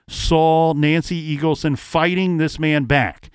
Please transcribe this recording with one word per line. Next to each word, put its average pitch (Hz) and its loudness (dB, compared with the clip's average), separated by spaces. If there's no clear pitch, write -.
saw 160 2
Nancy 156 0
Eagleson 147 0
fighting 175 0
this 151 -2
man 151 0
back. 123 -2